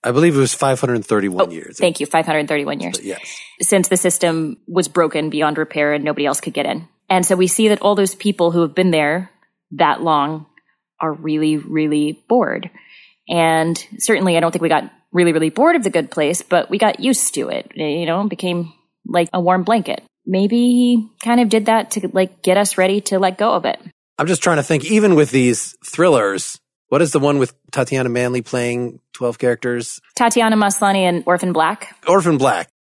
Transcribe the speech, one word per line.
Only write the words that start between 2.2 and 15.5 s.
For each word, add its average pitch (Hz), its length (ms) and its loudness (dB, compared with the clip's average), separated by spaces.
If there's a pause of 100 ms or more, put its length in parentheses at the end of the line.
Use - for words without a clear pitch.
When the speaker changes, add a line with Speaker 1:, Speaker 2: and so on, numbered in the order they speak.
Speaker 2:
hundred 151 200 -2
thirty-one 147 320 -4
years. - 180 -8
Speaker 1:
But - 80 -12
yes. - 360 -12 (200)
Speaker 2:
Since 190 260 2
the 185 100 0
system 160 600 0 (100)
was 170 200 -2
broken 156 440 0
beyond 151 260 -2
repair 147 360 0
and 147 100 -2
nobody 147 240 -2
else 143 120 -2
could - 140 -8
get 143 140 -4
in. 165 200 -6 (220)
And 185 160 2
so 190 100 2
we 185 120 2
see 214 220 2
that 208 120 2
all 202 140 2
those 196 180 0
people 175 380 0
who 170 100 2
have 156 140 -2
been 185 160 2
there 160 400 0 (400)
that 147 320 0
long 156 420 0 (560)
are 160 100 -4
really, 156 460 -2
really 151 720 -2
bored. 226 400 0 (580)
And 160 560 0 (140)
certainly 180 400 2
I 165 40 4
don't 165 100 0
think - 100 -4
we 165 80 -2
got 156 220 0 (200)
really, 175 220 2
really 160 160 0
bored 311 260 2